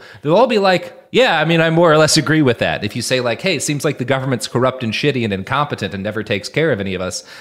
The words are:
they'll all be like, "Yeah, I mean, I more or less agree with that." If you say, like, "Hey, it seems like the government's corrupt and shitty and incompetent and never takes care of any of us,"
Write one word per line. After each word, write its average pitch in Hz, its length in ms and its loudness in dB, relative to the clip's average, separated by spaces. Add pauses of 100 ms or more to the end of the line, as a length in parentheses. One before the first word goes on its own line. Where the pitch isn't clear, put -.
(220)
they'll 151 140 0
all 233 100 6
be 226 140 0
like, 185 340 0 (200)
"Yeah, 196 260 4
I 156 60 0
mean, 165 160 2
I 165 80 2
more 165 200 4
or 151 80 6
less 156 200 4
agree 156 240 2
with 127 180 2
that." 85 240 -2
If 104 140 -6
you 120 40 -4
say, 127 200 -2
like, 117 200 -2
"Hey, 185 140 -2
it 131 80 -6
seems 147 220 -4
like 151 120 -2
the 135 60 -6
government's 131 460 -2
corrupt 127 340 0
and 110 80 -2
shitty 131 320 -2
and 107 80 -2
incompetent 107 640 -4
and 95 100 -8
never 107 180 -6
takes 101 280 -4
care 151 240 0
of 101 80 -2
any 95 140 -4
of 90 60 -6
us," 92 220 -8 (180)